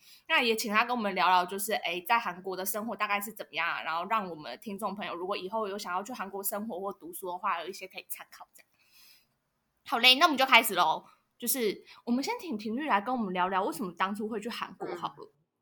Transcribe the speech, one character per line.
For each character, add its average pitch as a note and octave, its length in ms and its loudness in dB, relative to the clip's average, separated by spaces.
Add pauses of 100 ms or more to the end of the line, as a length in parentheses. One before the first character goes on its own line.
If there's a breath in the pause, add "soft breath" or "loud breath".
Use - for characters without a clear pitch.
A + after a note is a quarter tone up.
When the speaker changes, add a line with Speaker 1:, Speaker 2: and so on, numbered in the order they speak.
(280 loud breath)
Speaker 1:
那 D#4+ 140 4
也 A3+ 120 4
请 A3 160 -2
他 G#3+ 140 6
跟 A#3+ 100 -2
我 A#3 80 0
们 G3 140 0
聊 F3+ 140 4
聊， F3+ 160 6
就 G3 120 -6
是， G3 140 -2
哎， F3 340 -2
在 A#3 140 4
韩 F3+ 240 -6
国 F#3+ 120 -6
的 F#3 100 -4
生 G#3+ 200 -4
活 A3+ 80 -6
大 G#3 140 -2
概 G3+ 140 0
是 G#3+ 100 -6
怎 - 140 -10
么 - 80 -20
样 E3 120 0
啊？ D3 160 -2
然 D#3+ 140 -2
后 E3+ 120 -2
让 G#3 220 0
我 D#3+ 60 -8
们 A#2+ 160 -10
的 B2+ 60 -10
听 G3 200 -10
众 G3 160 -4
朋 F3+ 120 -8
友， E3+ 100 -4
如 F3 100 -6
果 G3+ 120 -2
以 F#3+ 100 -8
后 G#3+ 220 -2
有 G3+ 80 -6
想 G3 180 -4
要 G3 80 -2
去 B3+ 80 -12
韩 G3+ 180 -8
国 G3 140 -8
生 G#3+ 240 -4
活 F3+ 140 -6
或 G3 100 -4
读 F3+ 220 -14
书 F#3 140 -10
的 F3+ 100 -6
话， F3+ 240 -2
有 D#3 80 -8
一 - 20 -8
些 F#3+ 160 -12
可 - 100 -16
以 - 120 -14
参 - 200 -12
考 - 240 -20
这 - 60 -20
样。 - 80 -20 (1160 soft breath)
好 A#3+ 140 0
嘞， B3+ 160 10
那 D#4 100 6
我 F4 40 8
们 C4+ 80 2
就 C4 80 4
开 B3 160 8
始 F#3+ 140 0
咯。 D#3+ 340 2 (300 soft breath)
就 B3 80 -6
是 A3+ 380 -2 (180 loud breath)
我 A#3 80 -2
们 B3+ 100 2
先 G4+ 200 -2
请 D4+ 160 -6
廷 A3 180 -6
玉 D4 120 -4
来 G#3 120 4
跟 B3+ 160 -2
我 B3 40 -2
们 F#3+ 140 -2
聊 F3+ 140 2
聊， F#3+ 160 0
为 B3 80 -2
什 - 100 -6
么 F3 160 -6
当 F#3+ 160 0
初 G#3+ 140 -4
会 A3 140 -4
去 A#3 80 -6
韩 - 260 -8
国 - 100 -10 (120)
好 E3+ 100 -6
了。 - 180 -14
Speaker 2:
嗯， - 60 -20 (300)